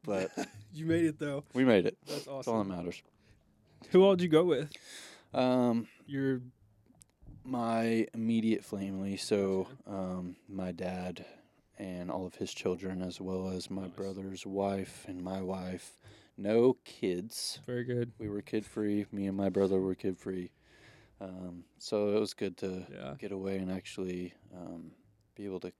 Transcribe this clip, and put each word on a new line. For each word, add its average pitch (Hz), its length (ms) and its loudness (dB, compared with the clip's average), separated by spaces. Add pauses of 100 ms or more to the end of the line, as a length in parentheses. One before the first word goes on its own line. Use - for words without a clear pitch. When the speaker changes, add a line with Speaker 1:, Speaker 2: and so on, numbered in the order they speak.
Speaker 1:
but 95 340 -2
Speaker 2:
<laughs> - 360 -10
You 156 120 -8
made 165 200 4
it, 156 120 0
though. 147 260 -4 (100)
Speaker 1:
we 127 120 6
made 104 220 10
it. - 180 -2
Speaker 2:
That's 143 200 -6
Speaker 1:
That's - 20 -14
all 135 160 -8
that 113 160 2
Speaker 2:
awesome. 98 80 0
Speaker 1:
matters. 87 340 -6 (880)
Speaker 2:
Who 185 140 10
all 196 120 10
did 175 80 0
you 175 60 0
go 156 160 8
with? 147 240 2 (640)
Speaker 1:
Um, 123 540 4 (180)
Speaker 2:
Your 135 360 0 (1000)
Speaker 1:
my 117 680 2
immediate 113 500 2
family, 98 540 -4
so, 95 500 2 (180)
Speaker 2:
Gotcha. 101 120 -8
Speaker 1:
um, 92 380 -6 (120)
my 95 240 -6
dad 90 540 -8 (540)
and 90 320 -8
all 92 140 -4
of 87 100 -12
his - 180 -6
children, 92 480 -2
as 90 180 -6
well 95 300 -4
as 92 200 -6
my 95 180 -6
Speaker 2:
Nice. 90 80 -12
Speaker 1:
brother's 95 500 -8
wife 98 600 -2
and 90 160 -8
my 95 180 -4
wife. 92 560 -6 (400)
No 113 480 6
kids. - 800 -4
Speaker 2:
Very 123 180 -4
good. 120 360 -2
Speaker 1:
We 107 100 -6
were 101 120 -4
kid-free. 104 680 0
Me 98 160 -2
and 98 80 0
my 98 140 2
brother 95 300 4
were 92 160 0
kid-free. 92 560 -4 (680)
Um, 92 440 -10 (140)
so 104 380 2
it 110 40 4
was 104 140 0
good 95 240 -4
to 92 340 -6
Speaker 2:
Yeah. 71 280 -10
Speaker 1:
get 101 120 -10
away 98 260 -4
and 92 140 -4
actually, 90 640 -6 (220)
um, 85 360 -14 (440)
be 104 100 -12
able 95 160 -6
to 92 180 -10